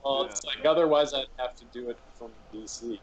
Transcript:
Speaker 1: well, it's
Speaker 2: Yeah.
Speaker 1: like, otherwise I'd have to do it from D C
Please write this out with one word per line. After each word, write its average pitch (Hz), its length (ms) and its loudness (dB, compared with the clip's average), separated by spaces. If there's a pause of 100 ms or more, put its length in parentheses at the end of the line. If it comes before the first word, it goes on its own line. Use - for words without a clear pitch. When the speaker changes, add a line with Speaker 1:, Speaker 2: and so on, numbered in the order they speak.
Speaker 1:
well, 139 200 0
it's - 200 -6
Speaker 2:
Yeah. 143 120 -10
Speaker 1:
like, 131 100 -8
otherwise 151 480 6
I'd 135 120 -2 (120)
have 123 200 -6
to 120 80 -20
do 120 260 -10
it 120 60 -10 (200)
from 117 120 -14 (220)
D 110 140 -12
C 113 360 -10